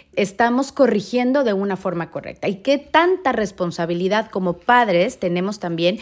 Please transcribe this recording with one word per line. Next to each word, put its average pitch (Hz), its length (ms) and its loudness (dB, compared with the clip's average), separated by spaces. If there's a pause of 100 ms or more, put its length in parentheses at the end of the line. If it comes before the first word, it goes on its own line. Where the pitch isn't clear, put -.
(140)
estamos 233 580 0
corrigiendo 247 720 2
de 220 120 2
una 196 220 -2
forma 175 340 -6
correcta - 360 -10
y 196 100 -2
qué 277 200 0
tanta 320 560 2
responsabilidad 185 1000 -2
como 180 280 -2
padres 233 600 2
tenemos 185 400 -2
también 175 440 -2